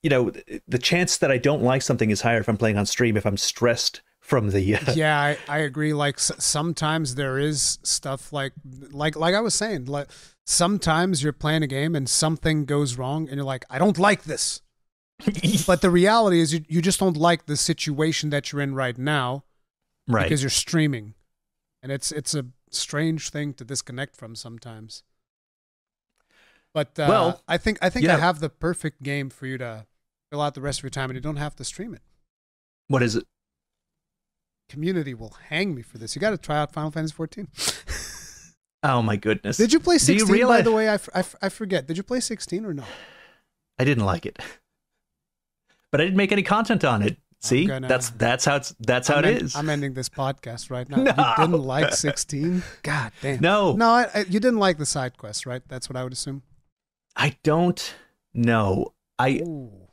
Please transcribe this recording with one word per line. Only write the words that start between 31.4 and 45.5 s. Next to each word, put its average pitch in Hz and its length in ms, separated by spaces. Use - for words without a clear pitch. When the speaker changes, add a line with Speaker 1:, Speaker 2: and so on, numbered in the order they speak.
Speaker 2:
to 135 80
stream 202 300
it. - 80
Speaker 1:
What 135 140
is 113 140
it? - 100
Speaker 2:
Community 151 440
will 113 220
hang 175 240
me 123 80
for - 160
this. 110 180
You 143 40
gotta 202 180
try 151 200
out 147 160
Final 156 180
Fantasy 156 220
fourteen. 165 400
<laughs> - 40
Speaker 1:
Oh 127 180
my 104 140
goodness. 107 420
Speaker 2:
Did 226 160
you 320 60
play 349 180
Speaker 1:
Do 139 160
you 208 60
Speaker 2:
sixteen, 220 80
by 190 100
Speaker 1:
realize 233 260
Speaker 2:
the 226 80
way? 220 160
I 214 60
f-, - 200
I 180 60
f-, - 220
I 196 80
forget. 185 380
Did 165 100
you 196 60
play 254 160
sixteen 220 440
or 180 120
no? 135 80
Speaker 1:
I 127 40
didn't 123 220
like 87 220
it. - 100